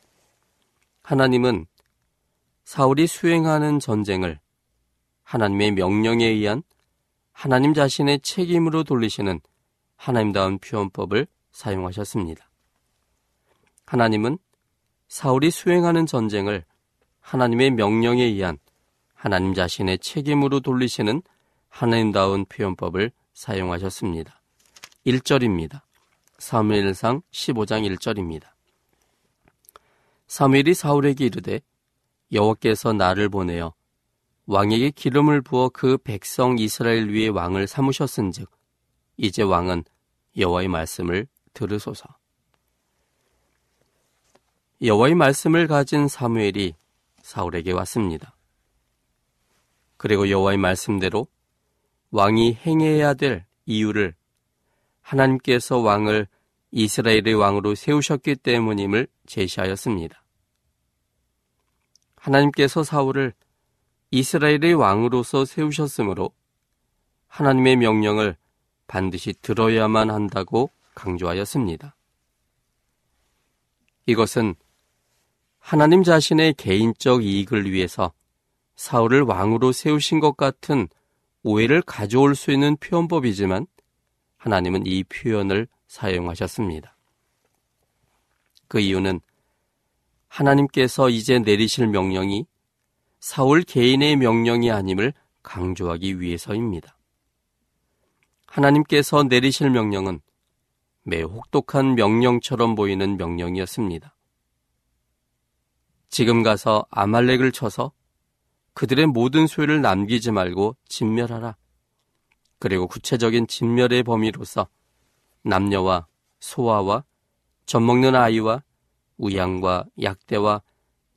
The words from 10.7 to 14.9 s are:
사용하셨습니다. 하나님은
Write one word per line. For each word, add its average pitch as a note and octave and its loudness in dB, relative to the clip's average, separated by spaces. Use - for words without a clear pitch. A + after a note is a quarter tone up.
사용하셨습니다. F#2 -8
하나님은 A#2 0